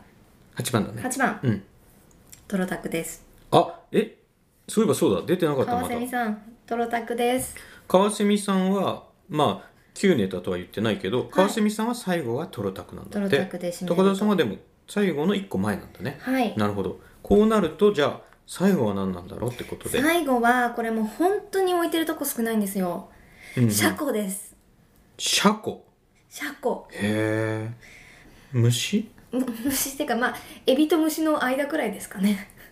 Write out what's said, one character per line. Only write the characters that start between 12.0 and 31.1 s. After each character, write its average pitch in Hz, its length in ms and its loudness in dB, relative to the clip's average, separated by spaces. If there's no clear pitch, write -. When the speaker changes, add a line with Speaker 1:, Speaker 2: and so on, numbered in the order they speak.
Speaker 1:
後 117 120 -4
は 160 120 -6
ト 104 160 -8
ロ 98 80 -2
タ 92 120 -10
ク - 120 -16
な - 60 -14
ん - 80 -14
だ 208 100 -6
っ 202 60 0
て。 190 40 -4
Speaker 2:
ト - 80 4
ロ 190 60 0
タ 190 80 -6
ク 175 80 -8
で 175 100 -6
締 175 140 -8
め 180 60 -2
る 175 60 0
と。 185 80 6
Speaker 1:
高 196 60 6
田 196 60 2
さ 202 100 0
ん 214 40 4
は 202 60 4
で 165 80 4
も、 101 140 -4
最 202 220 0
後 147 140 -2
の 202 100 2
一 196 100 -4
個 - 120 -6
前 202 200 0
な - 80 -14
ん - 80 -20
だ - 80 -18
ね。 123 200 -6
Speaker 2:
は 262 200 -2
い。 214 160 -2
Speaker 1:
な 104 100 2
る 104 60 -2
ほ 101 80 -2
ど。 92 180 -6
こ 202 220 6
う - 20 6
な 220 160 4
る 160 100 0
と、 208 220 4
じ 151 80 2
ゃ 139 40 6
あ、 113 160 -2
最 190 260 2
後 131 140 2
は 101 60 0
何 95 180 -2
な 90 80 -6
ん 90 80 -14
だ - 80 -14
ろ 120 140 -4
う - 20 -2
っ - 40 -6
て - 80 -8
こ - 120 -10
と - 140 -10
で。 240 120 0
Speaker 2:
最 330 240 2
後 254 160 2
は、 240 300 2
こ 233 100 -4
れ 226 100 -2
も 220 120 0
う - 20 0
本 381 340 0
当 381 100 0
に 359 120 2
置 339 120 2
い 330 40 -2
て 330 100 0
る 320 60 0
と 320 100 -2
こ 294 100 -6
少 233 160 -4
な 226 120 -2
い 220 40 0
ん - 20 2
で 202 80 0
す 196 120 -4
よ。 180 300 -4
Speaker 1:
う 127 40 2
ん - 40 6
う - 20 6
ん。 107 40 2
Speaker 2:
シ 98 140 2
ャ - 100 2
コ 277 160 -2
で 208 180 -2
す。 - 260 -12
Speaker 1:
シ - 240 0
ャ 214 180 4
コ？ - 260 -8
Speaker 2:
シ - 160 -12
ャ - 140 -10
コ。 196 320 -4
Speaker 1:
へ 110 800 -2
ー。 127 40 -2
虫？ 120 520 2
Speaker 2:
む-、 254 140 0
虫 269 300 -2
っ - 20 -8
て 294 80 -4
か、 226 100 -2
ま 240 120 0
あ、 - 80 -4
エ 262 100 6
ビ 302 120 4
と 339 100 4
虫 311 260 2